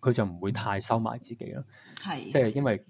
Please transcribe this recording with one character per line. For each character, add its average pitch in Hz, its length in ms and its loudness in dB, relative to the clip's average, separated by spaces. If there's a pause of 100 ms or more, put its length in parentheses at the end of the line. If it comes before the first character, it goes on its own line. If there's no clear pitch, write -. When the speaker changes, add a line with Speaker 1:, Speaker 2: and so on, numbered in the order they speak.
Speaker 1:
佢 127 140 4
就 113 100 2
唔 87 160 -6
會 98 100 -2
太 104 300 -2
收 113 180 2
埋 113 220 -2
自 - 140 -12
己 117 180 -12
咯。 135 100 -8 (340)
Speaker 2:
係。 165 280 -6
Speaker 1:
即 143 140 2
係 113 160 4
因 139 100 0
為 110 260 2